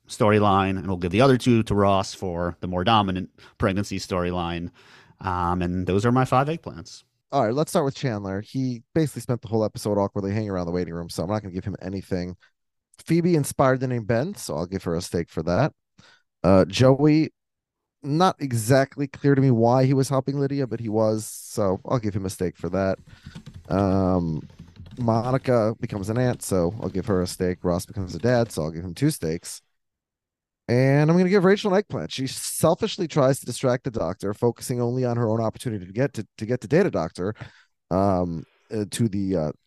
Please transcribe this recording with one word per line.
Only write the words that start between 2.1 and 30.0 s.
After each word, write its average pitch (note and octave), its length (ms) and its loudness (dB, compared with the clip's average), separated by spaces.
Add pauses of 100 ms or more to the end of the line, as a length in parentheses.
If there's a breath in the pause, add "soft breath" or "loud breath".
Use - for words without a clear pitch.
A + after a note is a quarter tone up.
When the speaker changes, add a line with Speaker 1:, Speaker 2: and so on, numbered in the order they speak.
Speaker 1:
for F2 460 -6
the F2+ 80 -8
more F2+ 160 -2
dominant G2 440 2 (300 loud breath)
pregnancy G2 400 -2
storyline. F2 720 -4 (500 soft breath)
Um, F2+ 400 0
and F2+ 260 -2
those G2 200 2
are A#2+ 60 4
my C3 120 4
five B2+ 220 2
eggplants. - 560 -10 (300)
Speaker 2:
All C3+ 120 2
right, G#2+ 80 0
let's D3 180 -2
start E3 140 2
with C3+ 120 -4
Chandler. G2+ 440 -4
He B2+ 420 -6 (120)
basically D3+ 260 -2
spent A#2+ 220 -4
the - 60 -12
whole A2 160 2
episode G#2 340 -2
awkwardly G2 340 -2
hanging G#2+ 160 -2
around F2+ 160 -4
the E2+ 80 -6
waiting F2 220 -4
room, E2+ 160 -8
so - 120 -6
I'm E2 60 -4
not G2+ 140 -2
gonna F#2+ 100 -12
give F2+ 140 -6
him F#2+ 160 -6
anything. F2+ 520 -6 (720 soft breath)
Phoebe E3+ 280 2
inspired C3+ 460 2
the C3 80 -2
name A#2+ 160 -4
Ben, A#2+ 320 -2
so - 180 -10
I'll E2 120 -4
give F#2+ 180 -6
her E2+ 100 -2
a E2+ 60 -2
steak E2+ 300 -4
for E2+ 120 -6
that. F2+ 300 0 (720 soft breath)
Uh, F#2+ 220 6
Joey, C3+ 680 4 (720)
not E3 360 0
exactly C3 680 0
clear - 260 2
to C3+ 60 4
me C3+ 100 6
why A#2+ 360 4
he C#3 80 4
was C3+ 140 2
helping C#3 300 -2
Lydia, C#3 300 -2
but A2+ 100 -8
he A#2 120 -8
was, A2 360 2
so - 600 -2
I'll B2+ 120 0
give G#2+ 160 -4
him G2 120 -4
a F#2+ 40 -4
steak F2 260 -4
for E2+ 120 -6
that. F#2+ 300 0 (720 loud breath)
Um, F#2 760 0 (520)
Monica A#2 840 0
becomes G#2+ 300 -6
an A2+ 80 -2
aunt, B2 240 0
so F2 380 0
I'll F#2 100 -6
give F2+ 160 -6
her F#2 160 2
a F2+ 40 -2
steak. F2+ 380 -4
Ross F2 220 0
becomes F#2+ 280 -8
a E2+ 40 -6
dad, A#2 340 2
so D#2+ 100 -4
I'll D#2 80 -4
give E2 140 -10
him F2+ 100 -8
two D3 160 0
steaks. - 520 -6 (1040)